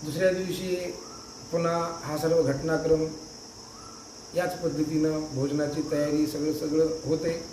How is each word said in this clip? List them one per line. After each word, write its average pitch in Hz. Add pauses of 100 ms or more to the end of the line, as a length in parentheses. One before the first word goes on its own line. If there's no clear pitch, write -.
दुसऱ्या 165
दिवशी 185 (720)
पुन्हा 170
हा 151
सर्व 160
घटनाक्रम 156 (1300)
याच 180
पद्धतीनं 156 (140)
भोजनाची 147
तयारी 147
सगळं 151
सगळं 156 (180)
होते. 160